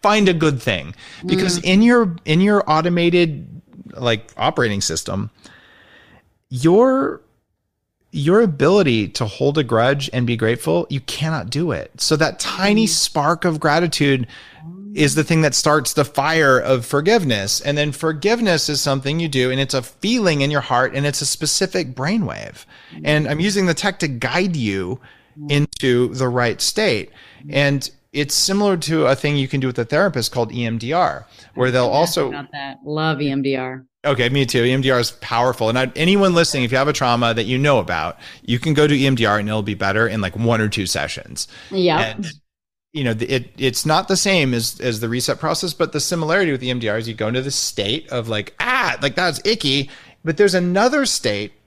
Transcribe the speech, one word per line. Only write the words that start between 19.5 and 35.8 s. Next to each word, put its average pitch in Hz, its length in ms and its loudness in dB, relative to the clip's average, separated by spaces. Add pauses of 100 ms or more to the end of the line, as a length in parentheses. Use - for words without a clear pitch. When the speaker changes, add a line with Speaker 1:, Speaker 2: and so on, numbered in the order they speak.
Speaker 1:
and 131 80 -2
it's 139 160 -2
a 131 80 -2
feeling 185 600 0
in 139 80 0
your 147 100 2 (120)
heart, 127 220 2
and 139 120 -2
it's 143 160 -2
a 139 40 -4
specific 160 680 -2
brainwave. 127 720 -4 (280)
Speaker 2:
Mm. 156 100 -16
Speaker 1:
And 151 240 2
I'm 151 120 -4
using 196 260 0
the 170 80 2
tech 196 260 -4
to 165 80 0
guide 156 480 -2
you 98 440 -2 (360)
Speaker 2:
Mm. 147 140 -10
Speaker 1:
into 127 640 0
the 127 140 -2
right 120 320 -2
state. 147 500 -2 (340)
Speaker 2:
Mm. 147 100 -16
Speaker 1:
And 143 360 0 (220)
it's 143 240 -2
similar 196 400 0
to 156 300 0
a 131 100 4
thing 147 200 -2
you 135 120 0
can 143 100 -2
do 131 80 -2
with 123 140 -4
a 117 40 0
therapist 147 460 0
called 117 220 -2
E 120 120 -4
M 113 140 -2
D 117 140 -6
R, 165 340 -2 (300)
where 127 160 0
they'll 123 180 2
Speaker 2:
I 151 120 2
asked 170 140 0
Speaker 1:
also 143 120 0
Speaker 2:
about 139 240 -10
that. 139 320 -12
Love 151 360 -2
E 147 120 -2
M 139 100 -2
D 135 140 -2
R. 131 280 -8 (200)
Speaker 1:
Okay, 127 240 0
me 135 180 2
too. 117 160 0
E 120 80 2
M 135 100 0
D 131 120 2
R 123 80 2
is 113 100 -2 (100)
powerful. 120 480 0
And 117 80 0
I, 127 200 0